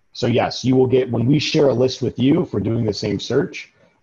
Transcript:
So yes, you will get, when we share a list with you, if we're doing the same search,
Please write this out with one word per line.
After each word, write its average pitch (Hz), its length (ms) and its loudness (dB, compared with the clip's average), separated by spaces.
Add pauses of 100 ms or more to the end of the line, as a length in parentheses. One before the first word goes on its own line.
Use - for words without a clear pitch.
(140)
So 120 140 -2
yes, 117 380 0
you 127 100 2
will 127 120 4
get, 127 220 2
when 117 160 -2
we 147 140 2
share 151 300 2
a 120 40 2
list 127 280 -2
with 120 180 -4
you, 147 220 4
if - 120 -6
we're 110 60 -2
doing 110 260 -2
the 104 80 -2
same 101 260 -4
search, - 520 -4 (320)